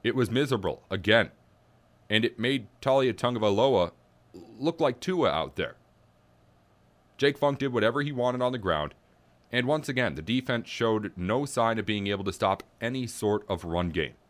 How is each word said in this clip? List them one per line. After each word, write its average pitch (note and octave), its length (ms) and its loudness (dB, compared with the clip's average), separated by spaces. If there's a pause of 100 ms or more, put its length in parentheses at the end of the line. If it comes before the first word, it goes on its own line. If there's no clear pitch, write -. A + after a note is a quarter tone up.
It A#2 120 0
was B2 160 2
miserable, A#2 600 0
again. G2+ 400 4 (800)
And A2 160 2
it - 120 -4
made B2 280 -2 (160)
Taulia C3 320 2
Tagovailoa G#2+ 760 2 (680)
look E3 240 -2
like C3 180 0
Tua E3 300 2
out D2 260 -4
there. E2+ 200 -4 (1400)
Jake C#3+ 180 2
Funk C#3+ 220 2
did C3+ 140 -2
whatever A#2 300 2
he D3 100 -4
wanted B2 280 0
on B2 120 0
the B2 60 -6
ground. D#2 360 -2 (560)
And B2 160 0
once D3+ 220 0
again, B2 260 0
the D#2 80 -8
defense A#2+ 460 -2
showed A2 480 0
no G#2+ 280 -2
sign A2+ 340 0
of G#2 60 -4
being G#2 220 -2
able G2+ 160 -2
to F#2+ 100 -2
stop G2 300 0 (180)
any B2 280 -4
sort G#2 400 0
of F2 160 -4
run F2 240 -2
game. D#2 240 -2 (180)